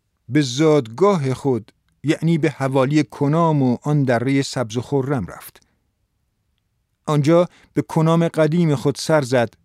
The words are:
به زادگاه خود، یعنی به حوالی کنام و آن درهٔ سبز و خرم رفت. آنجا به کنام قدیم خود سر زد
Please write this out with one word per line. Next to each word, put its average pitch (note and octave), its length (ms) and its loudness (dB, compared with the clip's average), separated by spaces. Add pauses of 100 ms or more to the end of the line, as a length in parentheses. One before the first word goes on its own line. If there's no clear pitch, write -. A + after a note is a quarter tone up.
(280)
به C3 120 0
زادگاه C#3+ 920 0
خود، B2 380 -4 (320)
یعنی D#3+ 340 0
به D3 120 0
حوالی C3+ 540 0
کنام D3+ 580 0
و B2 200 0
آن D3 200 0
درهٔ C3+ 400 0
سبز A#2 340 -8
و B2 40 -6
خرم C#3 460 -4
رفت. - 360 -20 (1400)
آنجا D#3 420 2 (260)
به D3 80 -2
کنام E3 460 2
قدیم D#3+ 460 2
خود C#3 240 -2
سر D#3 240 0
زد A#2+ 320 0 (100)